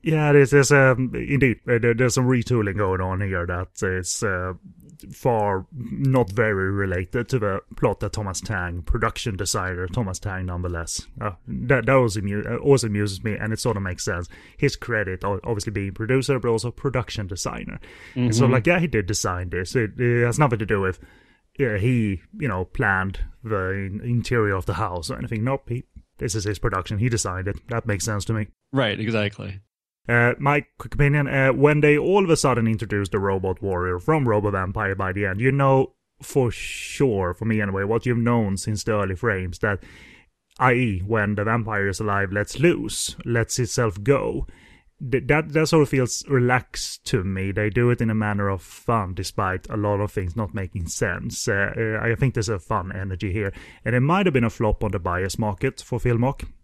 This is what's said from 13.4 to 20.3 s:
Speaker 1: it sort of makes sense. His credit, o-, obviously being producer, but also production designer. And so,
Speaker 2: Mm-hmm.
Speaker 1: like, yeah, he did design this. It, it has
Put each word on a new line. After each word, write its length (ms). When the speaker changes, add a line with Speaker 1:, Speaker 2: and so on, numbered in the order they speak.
Speaker 1:
it 80
sort 160
of 60
makes 200
sense. 240
His 180
credit, 480
o-, 220
obviously 280
being 200
producer, 460
but 100
also 220
production 560
designer. 520
And 200
so, 100
Speaker 2:
Mm-hmm. 100
Speaker 1:
like, 120
yeah, 140
he 60
did 180
design 460
this. 260
It, 240
it 240
has 140